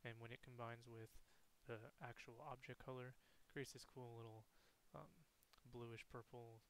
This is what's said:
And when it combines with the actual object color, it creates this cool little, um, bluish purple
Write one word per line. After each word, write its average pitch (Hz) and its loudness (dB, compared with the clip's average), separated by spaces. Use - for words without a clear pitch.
And 113 2
when 117 2
it 123 0
combines 117 2
with 113 0
the 117 4
actual 120 0
object 127 0
color, 127 4
it - -14
creates 135 6
this 123 -2
cool 120 0
little, 110 0
um, - -4
bluish 117 2
purple 117 -2